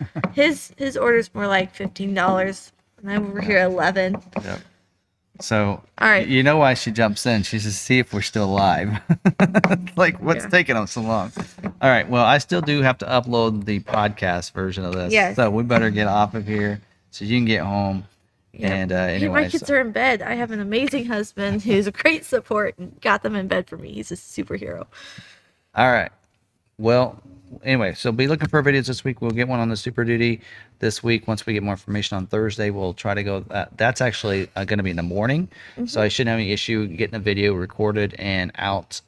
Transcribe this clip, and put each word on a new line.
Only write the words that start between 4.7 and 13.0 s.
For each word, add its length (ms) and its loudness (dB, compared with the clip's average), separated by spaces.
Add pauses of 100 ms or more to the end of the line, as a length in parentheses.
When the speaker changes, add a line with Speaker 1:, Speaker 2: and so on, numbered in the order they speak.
Speaker 1:
So 400 0 (180)
Speaker 2:
All 100 6
right. 180 4
Speaker 1:
you 160 4
know 140 6
why 180 6
she 160 -4
jumps 340 0
in. 200 2
She 160 -4
says, 180 -4
"See 220 2
if 120 0
we're 100 -2
still 220 -2
alive." 600 2
<laughs> 40 -2 (880)
Like, 260 2
what's 220 0
Speaker 2:
Yeah. 60 -10
Speaker 1:
taking 260 4
them 100 0
so 140 -8
long? 320 -2 (500)
All 80 8
right. 180 4
Well, 160 4
I 140 6
still 220 -2
do 220 0
have 160 2
to 80 -10